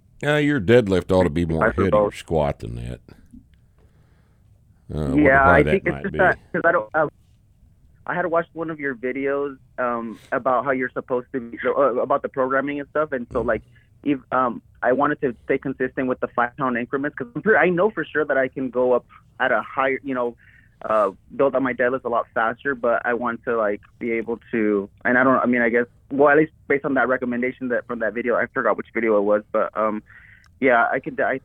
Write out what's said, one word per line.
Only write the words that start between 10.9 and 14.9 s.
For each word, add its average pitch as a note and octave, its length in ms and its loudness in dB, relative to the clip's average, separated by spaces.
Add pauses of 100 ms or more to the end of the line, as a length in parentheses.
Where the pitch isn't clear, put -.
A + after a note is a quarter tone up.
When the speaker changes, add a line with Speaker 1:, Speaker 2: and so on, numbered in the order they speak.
Speaker 2:
supposed B2 420 -6
to C3+ 60 -4
be, A#2 260 -14
uh, B2+ 60 0 (240)
about C#3 260 0
the A#2+ 80 -6
programming C3+ 500 -2
and C#3+ 100 -10
stuff, D3+ 220 -2
and B2 200 -6
so, C3 80 -2
Speaker 1:
Mm-hmm. A2+ 80 -4
Speaker 2:
like, A2 160 -2 (400)
if, C#3+ 160 0 (120)
um, B2 300 0 (220)
I A#2+ 80 4